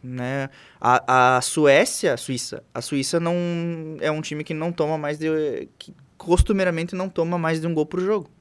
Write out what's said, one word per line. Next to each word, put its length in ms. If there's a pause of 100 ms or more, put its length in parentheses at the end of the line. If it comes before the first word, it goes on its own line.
Né? 480 (300)
A, 580
a 40
Suécia, 720
a 40
Suíça, 460 (100)
a 80
Suíça 380
não, 160 (640)
é 100
um 120
time 220
que 100
não 180
toma 260
mais 220
de, 480 (100)
que 160 (240)
costumeiramente 800
não 140
toma 280
mais 240
de 60
um 60
gol 120
por 140
jogo. 300 (120)